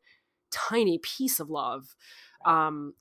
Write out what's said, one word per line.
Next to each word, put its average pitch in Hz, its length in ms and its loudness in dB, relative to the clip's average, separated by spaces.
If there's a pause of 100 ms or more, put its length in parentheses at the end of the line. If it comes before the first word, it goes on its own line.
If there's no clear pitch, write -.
(520)
tiny 208 460 2
piece - 420 -4
of 151 100 -8
love, 131 460 -6 (500)
um, 151 540 2